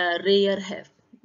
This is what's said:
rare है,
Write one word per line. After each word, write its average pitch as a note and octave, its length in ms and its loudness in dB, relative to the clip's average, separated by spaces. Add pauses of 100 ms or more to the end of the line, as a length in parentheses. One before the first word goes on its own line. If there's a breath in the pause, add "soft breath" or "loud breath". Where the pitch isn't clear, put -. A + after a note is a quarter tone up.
(200)
rare G3 380 2
है, F#3+ 260 -10 (400)